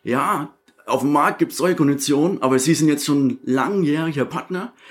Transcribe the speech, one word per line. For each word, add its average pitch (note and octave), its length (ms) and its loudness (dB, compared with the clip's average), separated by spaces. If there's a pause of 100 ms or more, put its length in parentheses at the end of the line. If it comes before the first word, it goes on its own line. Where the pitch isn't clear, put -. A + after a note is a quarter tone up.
"Ja, C#3+ 500 -4 (320)
auf B2+ 160 -2
dem C#3+ 100 0
Markt D#3+ 280 2
gibt's - 180 -2
solche F3 180 0
Konditionen, D3 640 0
aber C3 160 2
Sie C#3 160 2
sind D#3 140 2
jetzt D3 180 0
schon C#3 380 0
langjähriger D3 840 0
Partner. F#3 480 -8 (180)